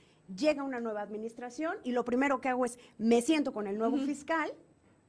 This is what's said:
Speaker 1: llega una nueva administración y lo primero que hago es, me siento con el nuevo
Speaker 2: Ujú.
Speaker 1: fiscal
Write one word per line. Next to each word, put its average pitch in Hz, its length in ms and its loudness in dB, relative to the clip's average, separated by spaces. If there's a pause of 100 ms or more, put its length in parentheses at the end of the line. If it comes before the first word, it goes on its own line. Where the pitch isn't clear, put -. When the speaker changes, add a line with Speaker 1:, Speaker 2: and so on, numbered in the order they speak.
(360)
Speaker 1:
llega 285 260 2
una 269 160 -4
nueva 220 240 -4
administración 240 800 -8
y 247 80 -4
lo 240 140 2
primero 262 360 2
que 269 100 -4
hago 247 140 0
es, 240 140 -4 (200)
me 233 240 6
siento 285 300 2
con 208 140 -6
el 202 120 -4
nuevo 254 180 2
Speaker 2:
Ujú. 277 100 0
Speaker 1:
fiscal 320 460 -2 (560)